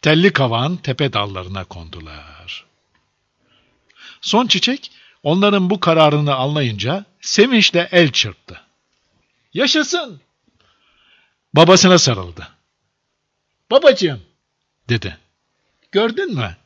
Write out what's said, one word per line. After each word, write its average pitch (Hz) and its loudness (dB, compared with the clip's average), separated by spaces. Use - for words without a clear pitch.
Telli 160 2
kavağın 135 -2
tepe 135 -4
dallarına 95 -8
kondular. 80 -18
Son 233 -2
çiçek, - -2
onların 190 2
bu 202 0
kararını 151 2
anlayınca 131 -4
sevinçle 202 2
el 170 2
çırptı. - -8
"Yaşasın!" 277 -2
Babasına 175 6
sarıldı. 95 -2
"Babacığım," 202 2
dedi. 98 -4
"Gördün 226 -2
mü? 104 -6